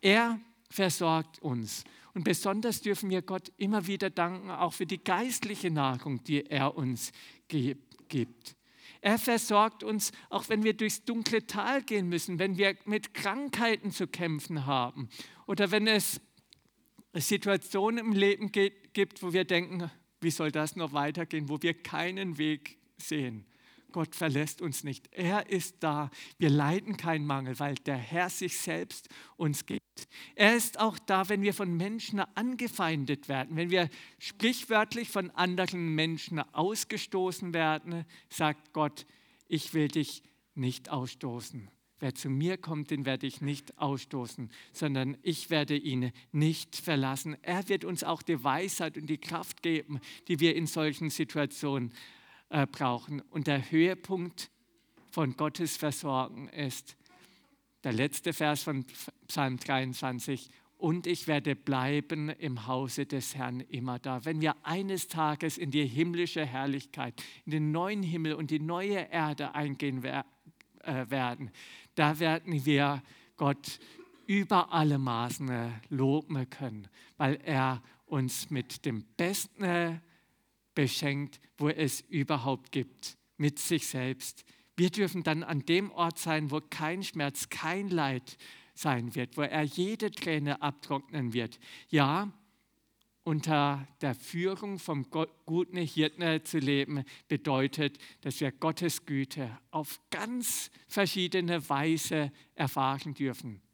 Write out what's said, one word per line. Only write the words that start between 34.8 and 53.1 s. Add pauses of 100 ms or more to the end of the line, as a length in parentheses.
von
anderen
Menschen
ausgestoßen
werden, (260)
sagt
Gott: (440)
„Ich
will
dich (320)
nicht
ausstoßen. (300)
Wer
zu
mir
kommt,
den
werde
ich
nicht
ausstoßen, (220)
sondern
ich
werde
ihn (180)
nicht
verlassen.“
Er
wird
uns
auch
die
Weisheit
und
die
Kraft
geben, (280)
die
wir
in
solchen
Situationen, (560)
äh,
brauchen.